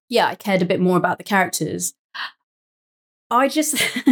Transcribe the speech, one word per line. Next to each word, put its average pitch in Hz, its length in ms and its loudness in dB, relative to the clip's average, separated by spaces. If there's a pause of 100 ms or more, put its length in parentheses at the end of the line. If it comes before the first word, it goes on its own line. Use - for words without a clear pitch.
(100)
yeah, 190 160 2
I - 80 -4
cared 190 260 -2
a 185 60 2
bit 185 140 -2
more 180 180 4
about 180 180 0
the - 80 -18
characters. 180 720 -2 (1400)
I 254 140 4
just, 302 300 -2 (360)